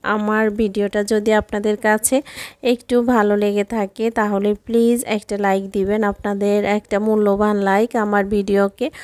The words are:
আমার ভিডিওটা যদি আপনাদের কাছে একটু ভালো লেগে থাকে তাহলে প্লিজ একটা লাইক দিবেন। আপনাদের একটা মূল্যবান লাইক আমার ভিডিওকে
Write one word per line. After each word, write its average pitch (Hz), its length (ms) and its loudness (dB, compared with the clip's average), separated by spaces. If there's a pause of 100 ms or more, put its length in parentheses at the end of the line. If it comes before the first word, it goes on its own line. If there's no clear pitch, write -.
আমার 214 460 0
ভিডিওটা 208 540 -2
যদি 214 300 0
আপনাদের 208 440 -2
কাছে 214 440 0 (420)
একটু 240 380 0
ভালো 220 360 2
লেগে 208 260 0
থাকে 220 460 -4
তাহলে 208 440 0 (120)
প্লিজ 233 400 2
একটা 208 320 -4
লাইক 196 340 0
দিবেন। 202 320 0
আপনাদের 202 600 0
একটা 208 340 -2
মূল্যবান 208 580 2
লাইক 196 380 0
আমার 208 300 0
ভিডিওকে 196 640 0 (140)